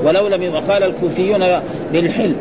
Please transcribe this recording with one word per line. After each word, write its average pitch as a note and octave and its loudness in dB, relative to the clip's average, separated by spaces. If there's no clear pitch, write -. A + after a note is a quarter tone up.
ولو F3+ 2
لم F#3+ 0
ي-، F3+ -2
وقال F3 0
الكوفيون F3+ 0
بالحل. E3+ 0